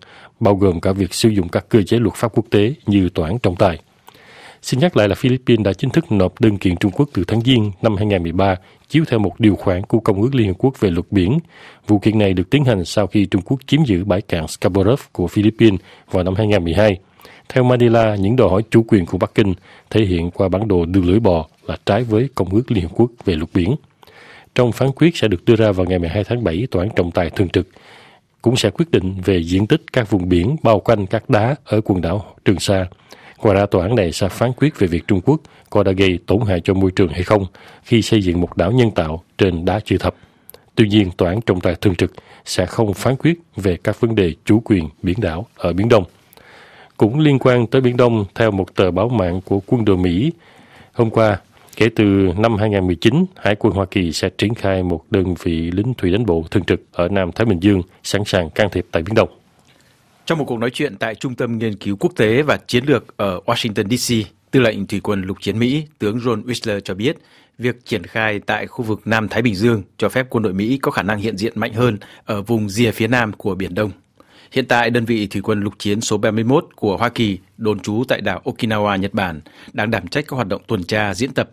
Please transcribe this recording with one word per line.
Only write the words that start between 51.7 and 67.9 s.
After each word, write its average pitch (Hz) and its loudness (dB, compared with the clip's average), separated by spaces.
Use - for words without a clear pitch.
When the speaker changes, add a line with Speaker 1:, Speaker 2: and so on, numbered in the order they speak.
Speaker 1:
kể 113 4
từ 110 0
năm 113 2
hai 107 0
ngàn 98 0
mười 90 0
chín, 135 2
Hải 101 0
quân 104 0
Hoa 95 0
Kỳ 87 -2
sẽ 95 -2
triển 104 0
khai 95 -2
một 85 -4
đơn 92 0
vị 82 -4
lính 110 -2
thủy 92 -2
đánh 110 0
bộ 82 0
thường 95 -2
trực 90 0
ở 87 0
Nam 95 -2
Thái 110 -2
Bình 104 0
Dương, 95 2
sẵn 104 -4
sàng 87 -2
can 107 0
thiệp 90 -4
tại 82 -2
Biển 98 -6
Đông. 107 4
Speaker 2:
Trong 160 -2
một 143 -4
cuộc 120 -6
nói 117 -2
chuyện 127 -6
tại 113 -6
Trung 123 -8
tâm 117 -4
Nghiên 110 -4
cứu 98 -6
Quốc - -2
tế 117 2
và 135 2
Chiến 120 -2
lược 139 -2
ở 95 -4
Washington 113 -2
D 123 -4
C, 110 -2
Tư 135 4
lệnh 107 0
Thủy 98 -6
quân 101 -4
Lục 95 -8
chiến 101 -4
Mỹ, 131 -2
tướng 104 -4
Ron 113 -2
Whistler 113 -6
cho 98 -10
biết, 113 -4
việc 120 -6
triển 104 -6